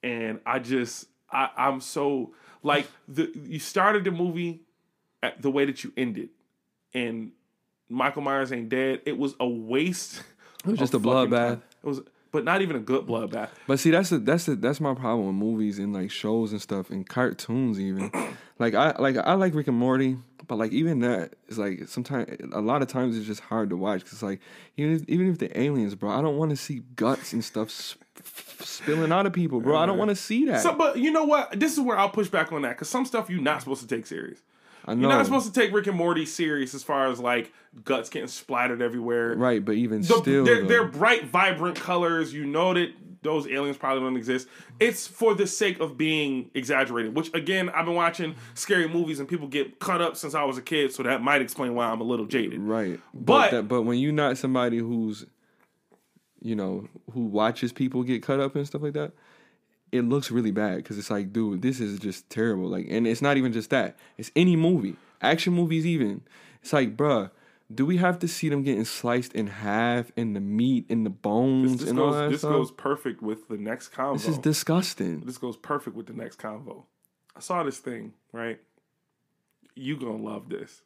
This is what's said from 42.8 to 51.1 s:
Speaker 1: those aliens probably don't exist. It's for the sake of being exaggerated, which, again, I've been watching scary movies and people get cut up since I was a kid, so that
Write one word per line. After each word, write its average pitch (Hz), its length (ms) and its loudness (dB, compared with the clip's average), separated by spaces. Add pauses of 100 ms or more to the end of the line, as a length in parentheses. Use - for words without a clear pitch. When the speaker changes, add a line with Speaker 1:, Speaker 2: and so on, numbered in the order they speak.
Speaker 1:
those 143 240 -2
aliens 139 300 -2
probably 135 260 0
don't 131 120 -2
exist. 127 320 -2 (320)
It's - 280 2
for 220 260 2
the 190 140 0
sake 190 320 -2
of 147 180 -4
being 147 560 0
exaggerated, 120 640 0
which, 160 180 -2
again, 170 360 -2
I've 165 160 -2
been 170 100 -2
watching 170 400 0 (180)
scary 180 340 2
movies 160 320 -2
and 139 80 -6
people 156 200 -4
get 135 320 -4
cut 180 240 0
up 165 120 -2
since 156 200 -8
I 151 80 0
was 131 160 -2
a - 20 -10
kid, 143 320 0
so - 80 -8
that 123 220 0